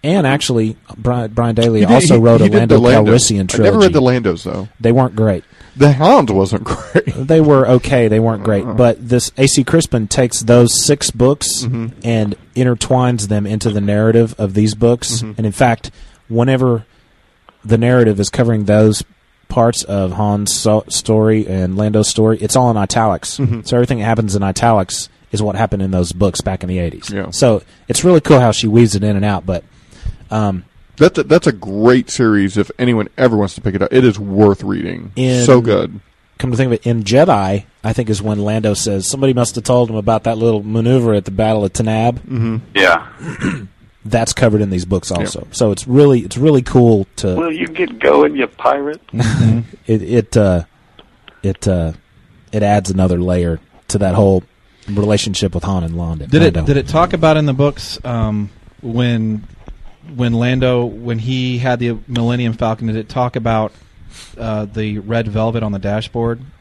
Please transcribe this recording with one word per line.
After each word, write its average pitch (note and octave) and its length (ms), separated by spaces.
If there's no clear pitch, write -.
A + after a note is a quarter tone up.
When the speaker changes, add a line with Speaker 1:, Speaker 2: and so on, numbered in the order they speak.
Speaker 1:
and E3+ 220
actually B2 500
Brian, A#2 360
Brian A#2 220
Daley A2+ 260
Speaker 2:
He G2+ 40
did, A#2 80
Speaker 1:
also C3+ 220
Speaker 2:
he, A#2 40
Speaker 1:
wrote A#2 220
Speaker 2:
he G3 60
Speaker 1:
a - 20
Speaker 2:
did G#3 100
Speaker 1:
Lando A2+ 160
Speaker 2:
the A#2 60
Lando. A2+ 300
Speaker 1:
Calrissian G#2 480
Speaker 2:
I A2 40
never G2+ 160
read F#3+ 120
Speaker 1:
trilogy. - 20
Speaker 2:
the D3 80
Landos, A#2+ 420
though. F#2+ 260
Speaker 1:
They A#2 120
weren't A#2+ 240
great. G#2 280
Speaker 2:
The C#3+ 180
Hounds D#3 380
wasn't G2 320
<laughs> - 20
great. - 400
Speaker 1:
They D#3 260
were C#3 260
okay. B2 400
They G#2+ 120
weren't A2+ 240
great. G#2 200
Speaker 2:
Uh-uh. A2+ 120
Speaker 1:
But A#2+ 340
this B2 280
A C3+ 100
C C3+ 160
Crispin B2 440
takes - 340
those A#2+ 440
six C#3+ 240
books B2+ 540
Speaker 2:
Mm-hmm. A#2 400
Speaker 1:
and A2 320
intertwines B2 720
them G#2 200
into A2 240
the G2+ 100
narrative A2 560
of G2 160
these G#2+ 220
books. A#2+ 480
Speaker 2:
Mm-hmm. G#2+ 140
Speaker 1:
And A2 100
in G2+ 40
fact, A#2 380
whenever A#2+ 560
the A2 140
narrative A#2 400
is G2+ 100
covering A2+ 360
those G#2+ 380
parts A#2 360
of F#2+ 300
Han's G#2 400
so-, G#2+ 360
story A2 580
and F#2 300
Lando's G#2+ 320
story, A2 300
it's G#2+ 160
all B2+ 140
in A2 80
italics. G2+ 600
Speaker 2:
Mm-hmm. A#2 240
Speaker 1:
So B2 160
everything B2 220
that G#2 60
happens A2+ 300
in G2+ 80
italics G2 680
is G#2 100
what G#2 140
happened G#2 260
in F#2+ 100
those F2+ 200
books F2+ 300
back F#2+ 220
in F2+ 60
the F#2 100
eighties. E2+ 320
Speaker 2:
Yeah. G2 200
Speaker 1:
So A2 320
it's - 160
really E3+ 180
cool C#3 180
how A#2 120
she A2 160
weaves A2 280
it G2 80
in G#2 120
and G2 100
out. F#2+ 220
But, F2 160
um, G2+ 360
Speaker 2:
That's E3 220
a, C#3+ 40
that's D#3+ 240
a C#3+ 40
great G#2+ 580
series G#2 480
if G2+ 120
anyone A#2+ 380
ever A#2 200
wants G2+ 180
to - 60
pick G2 140
it F#2+ 60
up. - 120
It B2+ 100
is G#2 160
worth G2+ 440
reading. F2+ 520
Speaker 1:
In B2+ 300
Speaker 2:
So B2+ 160
good. G#2 380
Speaker 1:
Come B2+ 120
to A2+ 60
think C3 100
of A#2+ 60
it, A2+ 140
in A#2 160
Jedi, G#2 640
I A2 100
think A2+ 160
is G2+ 120
when G#2 220
Lando G#2+ 300
says, G2 340
"Somebody C3+ 260
must B2 220
have A#2 80
told B2 260
him A2 60
about A2 280
that A2+ 160
little A2 240
maneuver A2+ 500
at G2+ 120
the G2 60
Battle G#2+ 320
of F#2+ 100
Tanab." A2 480
Speaker 2:
Mm-hmm. A2+ 360
Speaker 3:
Yeah. F2+ 320
Speaker 1:
<clears throat> - 840
That's A2+ 280
covered G#2+ 280
in G2+ 80
these F2+ 160
books F#2 260
Speaker 2:
Yeah. F2 80
Speaker 1:
also. - 320
So G#2+ 200
it's - 160
really, C3+ 340
it's - 160
really C#3 240
cool A#2 460
to F#2 180
Speaker 3:
Will D#3+ 180
you D#3+ 140
get - 320
going, D3 360
you B2+ 120
pirate? C#3+ 600
Speaker 4:
Mm-hmm. A2+ 520
Speaker 1:
<laughs> - 100
It, A2 160
it, G#2+ 360
uh, F#2 260
it, F#2+ 260
uh, E2+ 240
it G#2+ 100
adds G2+ 260
another F#2 300
layer F2+ 400
to G#2 100
that F#2+ 160
whole G2 280
relationship G2+ 640
with E2+ 120
Han F#2 180
and E2 140
Lando. E2 280
Speaker 4:
Did D3+ 160
it, E3+ 140
Speaker 1:
Lando. D#3 120
Speaker 4:
did C#3 100
it B2 100
talk E3+ 260
about D#3+ 240
in D3+ 80
the C#3 80
books, C#3+ 520
um, A2 440
when, A2+ 640
when A#2+ 180
Lando, B2 520
when A2+ 340
he B2+ 380
had B2 220
the A#2 180
Millennium A#2+ 460
Falcon, A2+ 340
did A2 80
it A2 140
talk B2 260
about, A2+ 360
uh, G#2+ 280
the G#2+ 340
red A2 280
velvet A2 360
on G#2+ 80
the G2 80
dashboard A#2 640